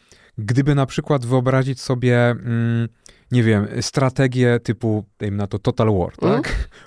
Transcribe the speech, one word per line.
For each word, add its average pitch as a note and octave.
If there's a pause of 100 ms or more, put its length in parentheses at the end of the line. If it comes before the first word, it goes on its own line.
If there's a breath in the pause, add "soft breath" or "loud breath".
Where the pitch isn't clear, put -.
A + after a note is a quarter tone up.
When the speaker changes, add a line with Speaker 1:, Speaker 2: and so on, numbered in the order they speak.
(380 soft breath)
Speaker 1:
Gdyby B2
na C#3
przykład C#3
wyobrazić C3
sobie, A#2+
mm, A#2 (440 soft breath)
nie B2
wiem, G#2+ (140)
strategię B2+
typu, G#2+ (140)
dajmy G2+
na G2+
to, G2+
Total B2
War, F#2+
Speaker 2:
Mhm. G#3+
Speaker 1:
tak? - (180 loud breath)